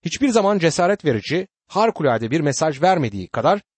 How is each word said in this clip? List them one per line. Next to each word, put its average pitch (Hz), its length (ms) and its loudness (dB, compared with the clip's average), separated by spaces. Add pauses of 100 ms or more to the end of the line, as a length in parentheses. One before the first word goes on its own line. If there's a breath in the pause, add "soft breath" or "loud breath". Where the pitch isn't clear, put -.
Hiçbir 262 240 -2
zaman 208 300 2
cesaret 175 460 0
verici, 143 420 -2 (200)
harikulade 131 640 0
bir 160 100 0
mesaj 147 400 -2
vermediği 131 460 0
kadar 165 340 0 (160)